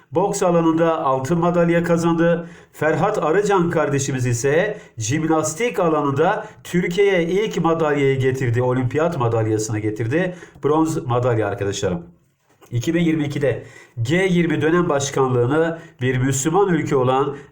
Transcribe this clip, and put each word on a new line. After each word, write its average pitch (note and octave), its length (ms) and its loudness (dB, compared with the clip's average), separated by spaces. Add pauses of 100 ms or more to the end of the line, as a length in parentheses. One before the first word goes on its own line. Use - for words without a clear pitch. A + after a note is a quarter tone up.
(120)
boks G3 300 0
alanında E3 640 2
altın C3 340 0
madalya E3+ 460 2
kazandı. E3+ 640 2 (240)
Ferhat D#3+ 500 0
Arıcan F#3 480 2
kardeşimiz C#3 560 -2
ise C#3+ 520 0 (200)
jimnastik D#3 800 -2
alanında D#3 680 0 (180)
Türkiye'ye F3+ 580 0
ilk F#3 420 -2
madalyayı D3 540 2
getirdi. B2+ 440 0
Olimpiyat C3 560 0
madalyasını A2 600 -2
getirdi. A#2+ 580 -2 (280)
Bronz D3 420 0
madalya A#2+ 420 0
arkadaşlarım. G2 580 -4 (640)
İki A#2+ 240 -2
bin F3 60 0
yirmi D#3 240 0
ikide C3+ 400 -2 (380)
G C#3 140 0
yirmi F3 460 2
dönem D#3+ 260 2
başkanlığını C#3 880 0 (220)
bir B2+ 180 0
Müslüman D#3+ 560 2
ülke C#3+ 220 0
olan C3 400 0 (160)